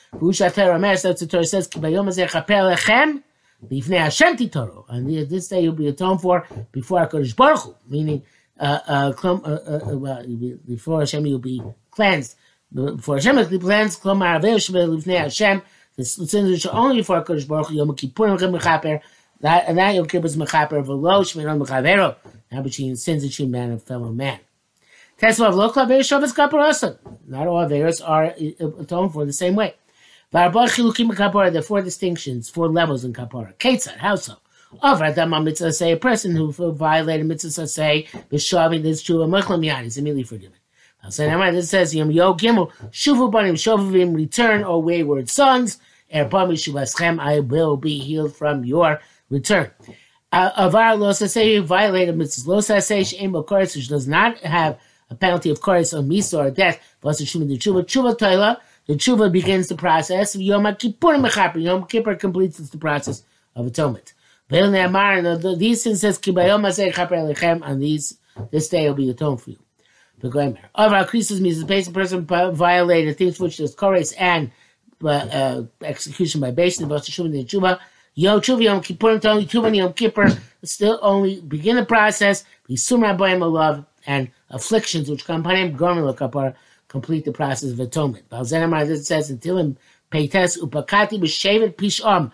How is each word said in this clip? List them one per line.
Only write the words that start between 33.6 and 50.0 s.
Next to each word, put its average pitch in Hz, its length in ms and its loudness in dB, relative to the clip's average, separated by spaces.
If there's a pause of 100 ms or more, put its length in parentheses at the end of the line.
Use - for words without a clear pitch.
how 254 200 0
so? - 200 -14 (460)
Of 262 180 4
Adam 156 300 0 (140)
Mitzvah 156 280 -2
Say, 170 200 0
a 165 40 4
person 214 400 0
who 156 160 0 (200)
violated 156 540 0
Mitzvah 160 400 -6
Say, 156 420 -2 (220)
B'shavim, 165 520 2
this 156 200 -2
Tshuva, 165 240 0
Mechlam 180 380 0
Yad, 131 200 -4
is 117 120 -10
immediately 143 280 -4
forgiven. 95 340 -16 (440)
Now, 101 80 -18
so 151 160 -2
now 175 240 2
this 170 200 -2
says, 180 240 2
Yom 156 160 0
Yo 175 240 4
Gimel, 214 360 2 (200)
Shuvu 254 400 2
Banim, 202 240 2
Shovavim, 190 600 2
return, 208 500 2
O 170 140 0
wayward 156 520 -2
sons, 254 480 2 (340)
Er 151 140 0
Bami 180 280 2
Shuvaschem, 156 680 -2
I 147 200 2
will 147 360 0
be 147 220 -4
healed 151 380 -4
from 147 280 -2
your 151 360 2 (300)
return. 143 400 0 (600)